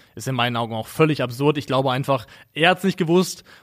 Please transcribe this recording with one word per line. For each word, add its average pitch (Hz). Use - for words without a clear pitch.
ist 113
in 131
meinen 120
Augen 117
auch 110
völlig 156
absurd. 135
Ich 147
glaube 131
einfach, 135
er 160
hat's 180
nicht 190
gewusst. 175